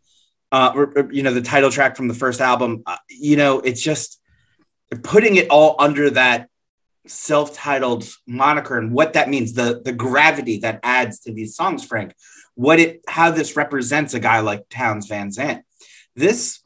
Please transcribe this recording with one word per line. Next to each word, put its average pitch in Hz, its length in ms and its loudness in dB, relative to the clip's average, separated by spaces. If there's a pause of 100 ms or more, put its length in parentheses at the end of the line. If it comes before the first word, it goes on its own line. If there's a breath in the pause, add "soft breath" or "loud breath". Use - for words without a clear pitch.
(500)
uh, 131 240 4
or, 143 220 2
or, 143 160 0
you 139 100 -2
know, 135 100 0
the 123 100 -2
title 139 280 2
track 131 260 0
from 131 120 -2
the 113 60 -4
first 123 260 -4
album. 120 460 0
Uh, 87 100 -8 (120)
you 147 280 0
know, 143 240 2
it's 123 220 -4
just - 380 -4 (840)
putting 214 340 4
it 175 120 4
all 151 300 6
under 143 320 2
that 123 380 0 (580)
self-titled 139 1000 -4 (220)
moniker 135 520 0
and 113 140 -4
what 156 220 2
that 147 140 0
means, 123 260 -2
the, 120 300 -2
the 131 80 -4
gravity 127 680 0
that 110 240 -6
adds 123 380 -2
to 117 120 -14
these 110 240 -12
songs, 165 280 -4
Frank, - 300 -8 (400 soft breath)
what 147 240 4
it, 165 300 2
how 165 220 2
this 156 260 -4
represents 143 580 -2
a 120 60 -6
guy 113 200 2
like 104 280 -4
Townes 107 400 -6
Van 101 220 -8
Zandt. 123 340 -8 (500 soft breath)
This 202 520 0